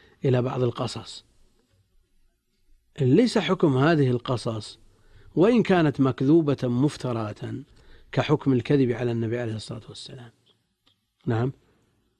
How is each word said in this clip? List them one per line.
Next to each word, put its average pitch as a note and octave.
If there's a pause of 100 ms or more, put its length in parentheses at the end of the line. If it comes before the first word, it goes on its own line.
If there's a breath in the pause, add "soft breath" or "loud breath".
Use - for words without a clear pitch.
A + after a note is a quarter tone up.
(260 soft breath)
إلى B2
بعض B2+
القصص. A#2+ (1800)
ليس F3
حكم F3+
هذه C#3+
القصص A#2 (560 soft breath)
وإن G#3+
كانت D#3+
مكذوبة C#3
مفتراة A#2+ (480 soft breath)
كحكم C#3
الكذب B2+
على A#2+
النبي A2+
عليه A2+
الصلاة A2
والسلام. A#2+ (960)
نعم، A#2+ (680)